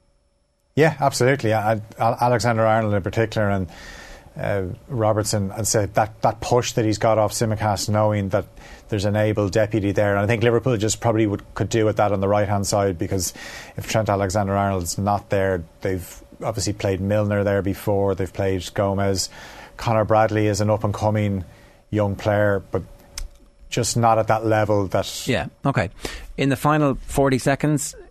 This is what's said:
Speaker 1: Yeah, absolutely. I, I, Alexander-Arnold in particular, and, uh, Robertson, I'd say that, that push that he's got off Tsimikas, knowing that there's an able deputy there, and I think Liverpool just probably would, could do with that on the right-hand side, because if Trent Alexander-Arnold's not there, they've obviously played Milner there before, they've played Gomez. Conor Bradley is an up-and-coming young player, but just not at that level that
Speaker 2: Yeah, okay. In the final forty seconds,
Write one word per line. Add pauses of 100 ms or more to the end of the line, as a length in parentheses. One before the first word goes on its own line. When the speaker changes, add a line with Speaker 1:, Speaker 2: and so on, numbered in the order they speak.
(760)
Speaker 1:
Yeah,
absolutely.
I,
I, (180)
Alexander-Arnold
in
particular,
and, (720)
uh, (220)
Robertson,
I'd
say
that,
that
push
that
he's
got
off
Tsimikas,
knowing
that (440)
there's
an
able
deputy
there,
and
I
think
Liverpool
just
probably
would, (140)
could
do
with
that
on
the
right-hand
side,
because (420)
if
Trent
Alexander-Arnold's
not
there, (180)
they've (200)
obviously
played
Milner
there
before,
they've
played
Gomez. (460)
Conor
Bradley
is
an
up-and-coming (460)
young
player, (100)
but (840)
just
not
at
that
level
that
Speaker 2:
Yeah, (180)
okay. (480)
In
the
final
forty
seconds, (160)